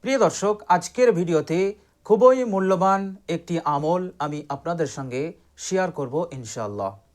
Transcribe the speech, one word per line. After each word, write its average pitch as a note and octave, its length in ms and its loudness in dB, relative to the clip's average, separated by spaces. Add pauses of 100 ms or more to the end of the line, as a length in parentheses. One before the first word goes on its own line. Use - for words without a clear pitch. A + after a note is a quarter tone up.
প্রিয় C4 180 -2
দর্শক, G#3 500 0
আজকের A3+ 440 2
ভিডিওতে E3+ 640 0 (300)
খুবই B3+ 400 6
মূল্যবান F#3+ 720 2 (120)
একটি E3+ 360 -4
আমল D#3+ 540 0
আমি D3 300 -6
আপনাদের E3 380 -4
সঙ্গে C3+ 460 -8 (240)
শেয়ার F#3 360 -2
করব D3 400 -4
ইনশাআল্লাহ। G#2 640 -8 (180)